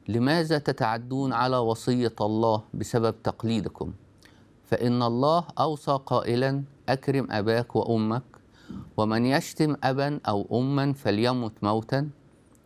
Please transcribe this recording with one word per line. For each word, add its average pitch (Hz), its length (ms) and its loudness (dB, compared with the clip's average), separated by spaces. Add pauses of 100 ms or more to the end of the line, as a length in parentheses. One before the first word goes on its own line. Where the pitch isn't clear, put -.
لماذا 147 500 2
تتعدون 131 760 -2
على 127 240 2
وصية 120 640 0
الله 107 420 2 (120)
بسبب 113 480 0
تقليدكم؟ 98 720 -4 (720)
فإن 123 380 0
الله 139 420 2 (140)
أوصى 143 480 0
قائلًا: 131 560 0 (260)
'أكرم 135 420 0
أباك 110 460 0
وأمك، 110 460 0 (760)
ومن 110 300 2
يشتم 151 580 0
أبا 139 440 0
أو 101 180 0 (140)
أما 139 320 0
فليمت 117 600 0 (100)
موتا. 110 480 0 (560)